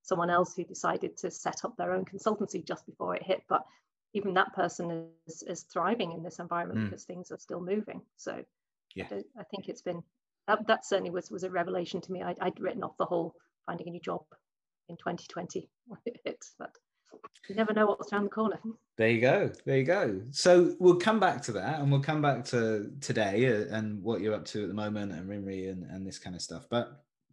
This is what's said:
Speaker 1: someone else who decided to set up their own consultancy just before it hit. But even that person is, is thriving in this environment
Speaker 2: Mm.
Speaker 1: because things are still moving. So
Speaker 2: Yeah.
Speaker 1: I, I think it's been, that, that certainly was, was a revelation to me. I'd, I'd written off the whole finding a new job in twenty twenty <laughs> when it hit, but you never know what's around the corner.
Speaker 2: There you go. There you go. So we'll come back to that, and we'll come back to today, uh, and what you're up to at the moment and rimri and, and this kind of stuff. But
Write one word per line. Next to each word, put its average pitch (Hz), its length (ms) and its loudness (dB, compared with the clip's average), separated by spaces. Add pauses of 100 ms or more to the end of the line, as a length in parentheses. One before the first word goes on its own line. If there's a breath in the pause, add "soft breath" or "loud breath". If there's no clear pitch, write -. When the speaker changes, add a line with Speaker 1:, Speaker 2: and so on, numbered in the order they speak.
Speaker 1:
someone 175 300 0
else 175 260 4
who 175 80 -4
decided - 540 -4
to 175 120 -4
set - 360 -6
up - 100 -8
their 175 160 -2
own 185 140 0
consultancy 196 600 -2
just - 200 -8
before 180 300 -6
it - 60 -6
hit. 185 280 0
But - 120 2 (520 soft breath)
even 202 180 -2
that 226 220 2
person 170 540 -2 (180)
is, - 160 -14
is - 220 -10
thriving 185 480 0
in 165 100 -8
this - 160 -10
environment 175 420 -4
Speaker 2:
Mm. 220 60 0
Speaker 1:
because - 180 -8
things 180 260 -12
are - 80 -10
still 175 220 -8
moving. 190 400 -4 (160)
So - 260 -10 (520)
Speaker 2:
Yeah. 95 160 -8
Speaker 1:
I, 202 60 -8 (220)
I 202 120 -12
think 190 180 -8
it's - 140 -10
been, 170 200 -4 (440)
that, 214 220 2
that - 180 2
certainly 185 240 0
was, 180 200 -6
was 190 140 -6
a 185 60 -4
revelation 180 500 -2
to 185 120 -10
me. 180 100 -6
I'd, 180 180 -6
I'd 185 200 -2
written 185 220 -4
off - 140 -10
the 185 80 0
whole 170 300 0 (320 soft breath)
finding 170 220 -8
a - 20 -10
new 170 100 -10
job 175 220 -6 (680)
in 170 80 -12
twenty - 320 -8
twenty 180 400 -8 (100)
<laughs> - 80 -20
when 226 200 -18
it 240 180 -8
hit, - 180 -8 (160)
but - 120 -12 (800)
you 196 60 -8
never 214 180 2
know 214 140 4
what's - 260 0
around 202 120 0
the 196 60 -2
corner. 214 280 0 (400)
Speaker 2:
There 113 100 6
you 117 120 4
go. 135 300 4 (140)
There 139 140 2
you 135 60 4
go. 143 360 2 (120)
So 180 460 8
we'll 180 180 10
come 220 240 4
back 170 220 4
to 120 100 -4
that, 113 280 -2
and 143 100 4
we'll 139 120 6
come 156 200 0
back 131 240 2
to 110 440 0 (100)
today, 110 460 2
uh, 107 300 2
and 107 260 -4
what 104 180 0
you're 107 140 2
up 101 120 -6
to 107 160 -4
at 101 60 -4
the 95 60 -6
moment 104 380 -2
and 87 160 -8
rimri 98 420 -6
and, 90 140 -8
and 95 220 -8
this 92 120 -10
kind 92 180 -10
of 85 60 -10
stuff. - 280 -10
But - 340 -2 (280)